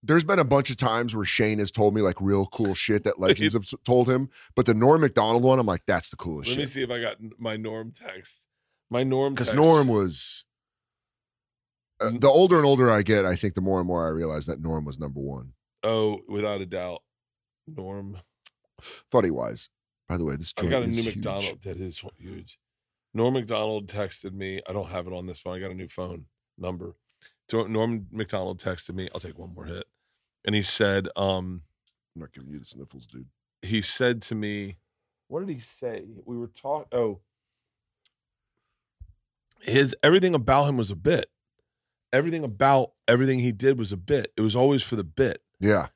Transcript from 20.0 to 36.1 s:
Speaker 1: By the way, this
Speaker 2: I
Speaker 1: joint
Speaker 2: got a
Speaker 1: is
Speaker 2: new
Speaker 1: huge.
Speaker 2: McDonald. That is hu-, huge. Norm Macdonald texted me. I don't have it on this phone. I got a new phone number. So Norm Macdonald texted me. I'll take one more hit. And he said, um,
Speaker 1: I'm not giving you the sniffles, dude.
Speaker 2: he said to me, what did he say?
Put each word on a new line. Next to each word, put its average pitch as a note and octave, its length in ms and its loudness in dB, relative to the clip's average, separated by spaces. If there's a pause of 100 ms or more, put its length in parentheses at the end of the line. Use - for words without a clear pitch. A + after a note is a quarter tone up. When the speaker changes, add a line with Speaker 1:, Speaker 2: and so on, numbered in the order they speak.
Speaker 1:
By F2 80 -2
the E2+ 80 -2
way, C#2+ 120 -2
this - 200 -8
Speaker 2:
I - 60 -6
Speaker 1:
joint E2+ 80 0
Speaker 2:
got C3 120 2
a - 40 -2
Speaker 1:
is A2+ 100 -2
Speaker 2:
new A#2 60 0
Speaker 1:
huge. A2 140 -4
Speaker 2:
McDonald. G2 460 -6
That F2 160 -10
is F2+ 200 -10
hu-, - 180 -16
huge. - 420 -18 (540)
Norm A#2+ 220 2
Macdonald G#2+ 540 -4
texted G2 460 -10
me. F#2+ 340 -8
I F#2 40 -8
don't F#2+ 180 -6
have F2+ 180 -8
it F#2 40 -10
on F2+ 140 -10
this F2+ 140 -12
phone. F2+ 160 -10
I - 20 -10
got F#2+ 140 -10
a - 20 -12
new F#2 140 -12
phone F2+ 380 -12 (320)
number. F2+ 360 -10 (560)
So A2 160 0
Norm A2+ 460 -2
Macdonald F#2+ 500 -6
texted F#2 320 -8
me. F#2 180 -8
I'll - 80 -10
take E2 180 -16
one F2+ 160 -16
more - 100 -18
hit. F2 220 -12 (580)
And G#2+ 100 -2
he G#2 80 2
said, G2 540 0
um, F#2 460 -2 (520)
Speaker 1:
I'm E2+ 60 -16
not C#2+ 120 -16
giving C2+ 180 -20
you D2 100 -14
the - 40 -20
sniffles, C2 420 -20
dude. B1+ 200 -18 (360)
Speaker 2:
he G#2+ 200 -2
said B2 400 -2
to - 140 -10
me, G#2 400 -6 (500)
what D3 180 -8
did G3 80 -12
he C3 80 -10
say? A2+ 440 -12 (200)